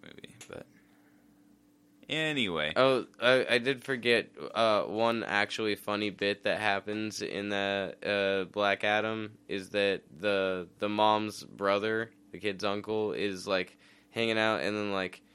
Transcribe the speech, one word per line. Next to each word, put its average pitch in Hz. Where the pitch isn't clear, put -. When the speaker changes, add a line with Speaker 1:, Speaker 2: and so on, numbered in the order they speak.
Speaker 1:
movie, 50
but 50
anyway. 120
Speaker 2:
Oh, 131
I, 127
I 123
did 123
forget, 120
uh, 107
one 113
actually 104
funny 104
bit 101
that 95
happens 107
in 101
the, 98
uh, -
Black 101
Adam 107
is 95
that 101
the, 95
the 104
mom's 107
brother, 107
the 90
kid's 98
uncle, 104
is, 92
like, 95
hanging 113
out, 110
and 101
then, 104
like, 92